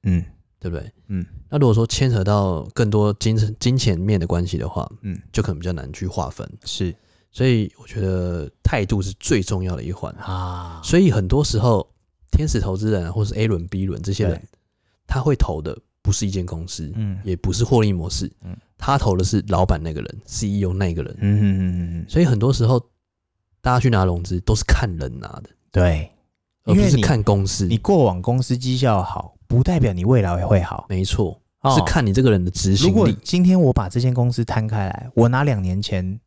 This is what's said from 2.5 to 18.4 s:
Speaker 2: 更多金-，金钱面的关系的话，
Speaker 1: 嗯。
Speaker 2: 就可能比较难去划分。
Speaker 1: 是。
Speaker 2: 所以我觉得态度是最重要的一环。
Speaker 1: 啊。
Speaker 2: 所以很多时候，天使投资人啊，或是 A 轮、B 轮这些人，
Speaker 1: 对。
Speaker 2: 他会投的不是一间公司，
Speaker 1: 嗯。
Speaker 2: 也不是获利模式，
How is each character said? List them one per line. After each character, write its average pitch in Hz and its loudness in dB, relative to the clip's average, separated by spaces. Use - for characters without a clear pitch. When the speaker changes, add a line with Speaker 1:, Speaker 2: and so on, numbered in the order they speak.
Speaker 2:
更 113 0
多 104 2
金-， 110 0
金 127 0
钱 101 0
面 98 0
的 82 -2
关 87 0
系 87 -4
的 60 -4
话， - -6
Speaker 1:
嗯。 95 -8
Speaker 2:
就 107 -2
可 98 -2
能 76 -6
比 85 -12
较 90 -4
难 69 -8
去 - -8
划 87 -6
分。 - -14
Speaker 1:
是。 90 -6
Speaker 2:
所 131 0
以 113 2
我 - -20
觉 - -10
得 90 -2
态 107 2
度 101 0
是 95 -6
最 117 0
重 92 -4
要 92 -4
的 58 -10
一 78 -8
环。 - -10
Speaker 1:
啊。 - -10
Speaker 2:
所 165 4
以 185 8
很 98 2
多 135 2
时 113 0
候， 107 2
天 151 4
使 135 0
投 95 -2
资 107 -2
人 90 0
啊， 82 -6
或 107 0
是 - -4
A 110 0
轮、 90 -2
B 95 -4
轮 85 -6
这 98 -4
些 104 -2
人， 85 0
Speaker 1:
对。 - -12
Speaker 2:
他 131 -2
会 139 2
投 78 0
的 78 -8
不 98 -2
是 104 -2
一 98 -2
间 92 -4
公 87 -10
司， 78 -10
Speaker 1:
嗯。 101 -6
Speaker 2:
也 92 -2
不 90 -4
是 104 0
获 120 4
利 104 2
模 85 -4
式， - -6